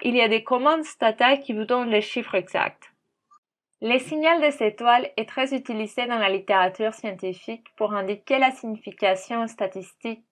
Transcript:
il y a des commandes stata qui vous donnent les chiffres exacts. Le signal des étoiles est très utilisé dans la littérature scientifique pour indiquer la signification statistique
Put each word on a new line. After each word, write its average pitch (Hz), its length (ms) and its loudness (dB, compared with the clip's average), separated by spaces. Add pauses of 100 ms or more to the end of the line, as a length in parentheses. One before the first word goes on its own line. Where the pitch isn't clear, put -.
il 247 160 0
y 240 60 6
a 226 60 4
des 220 160 2
commandes 294 400 2
stata 240 520 2
qui 277 160 -8
vous 214 140 -4
donnent 247 240 0
les 214 100 4
chiffres - 360 -6
exacts. - 540 -4 (920)
Le 233 160 0
signal 311 420 0
des 285 220 2
étoiles 240 560 2
est 220 100 -6
très 269 260 -2
utilisé 240 520 -6
dans 240 100 -4
la 202 140 2
littérature 190 640 0
scientifique 190 720 -10 (100)
pour 214 160 -2
indiquer 202 460 -2
la 262 120 4
signification 220 960 -4
statistique 214 840 -10